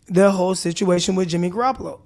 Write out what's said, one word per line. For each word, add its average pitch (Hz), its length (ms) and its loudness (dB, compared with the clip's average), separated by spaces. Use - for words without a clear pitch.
the 196 240 4
whole 185 240 0
situation 180 600 0
with 185 120 0
Jimmy 175 220 -2
Garoppolo. 226 560 -4